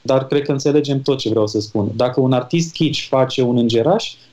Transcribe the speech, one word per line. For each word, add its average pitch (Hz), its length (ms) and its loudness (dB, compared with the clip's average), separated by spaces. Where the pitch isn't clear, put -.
dar 135 260 0
cred 143 140 0
că 143 100 -4
înțelegem 143 500 0
tot 135 160 0
ce 120 120 -4
vreau 107 180 2
să 107 120 -2
spun. 104 360 -4
Dacă 123 260 0
un 131 100 2
artist 165 420 0
kitsch 147 340 -2
face 131 340 0
un 123 160 2
îngeraș, 117 560 0